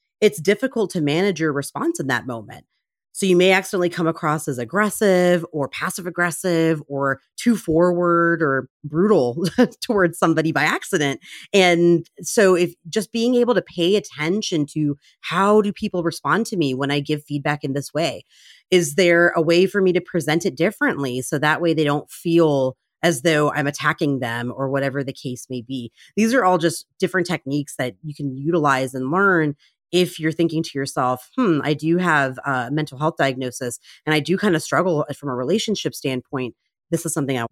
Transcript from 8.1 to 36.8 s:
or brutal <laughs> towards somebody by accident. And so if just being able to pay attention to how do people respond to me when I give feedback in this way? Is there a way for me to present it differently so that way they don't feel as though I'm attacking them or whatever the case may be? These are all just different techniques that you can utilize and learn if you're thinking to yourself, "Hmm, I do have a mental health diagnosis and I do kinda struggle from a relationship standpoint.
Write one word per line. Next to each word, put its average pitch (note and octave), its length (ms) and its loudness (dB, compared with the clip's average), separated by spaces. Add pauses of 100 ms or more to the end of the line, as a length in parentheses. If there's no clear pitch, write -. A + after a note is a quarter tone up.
or C3+ 260 -2 (160)
brutal D3+ 640 2 (180)
<laughs> - 160 -6
towards F#3 380 0
somebody D#3+ 340 2
by C#3+ 120 0
accident. D#3+ 560 -2 (300)
And F3 560 4 (140)
so F#3 360 4
if E3+ 180 0 (160)
just - 220 -6
being A#3 240 0
able A#3+ 180 2
to F#3+ 80 0
pay F3+ 340 0
attention E3+ 800 -2
to D3 240 -2 (240)
how G3+ 400 4
do G3+ 100 0
people F#3+ 300 -4
respond E3 460 0
to G3 100 -4
me C#3 160 0
when C#3 160 -2
I D3 100 0
give D3 240 -4
feedback D3 400 -4
in C3+ 80 -2
this C#3 220 -6
way? D3 280 -4 (480)
Is E3 260 2
there F3 380 4
a E3+ 60 0
way E3+ 240 4
for G3 160 0
me F#3 140 4
to F3+ 80 2
present D#3 420 -2
it F3+ 100 -2
differently C#3+ 680 -2
so D3+ 160 -4
that D3+ 240 0
way E3+ 100 2
they D#3 120 2
don't C#3+ 260 -2
feel D3+ 640 2 (260)
as D#3+ 200 0
though D3+ 280 4
I'm C#3+ 160 -2
attacking C#3+ 520 -2
them A#2+ 360 -4
or C3+ 140 -4
whatever C#3 340 -2
the C3 120 -8
case B2+ 340 -12
may B2+ 140 -8
be? A#2+ 280 -10 (260)
These A3+ 180 2
are B3 100 2
all F#3 140 4
just D#3+ 260 -2 (140)
different F3+ 280 -2
techniques D3 500 -6
that B2+ 260 -6
you D3+ 120 -12
can C3+ 220 -6
utilize C#3 560 0
and C3 180 -6
learn E3+ 460 2 (360)
if F3 260 0
you're D#3 140 -2
thinking D#3+ 320 -2
to - 100 -12
yourself, C3+ 640 -4
"Hmm, F3+ 260 2
I D3 100 0
do D#3 240 0
have D3 480 0
a B2+ 280 -2
mental D3+ 260 -4
health D#3 180 -2
diagnosis B2+ 640 -4 (260)
and D3+ 80 0
I D#3 60 4
do D3+ 180 0
kinda F#3 220 2
struggle D3+ 560 0
from C#3+ 140 -10
a B2+ 60 -4
relationship D#3 600 -2
standpoint. B2+ 600 -6 (340)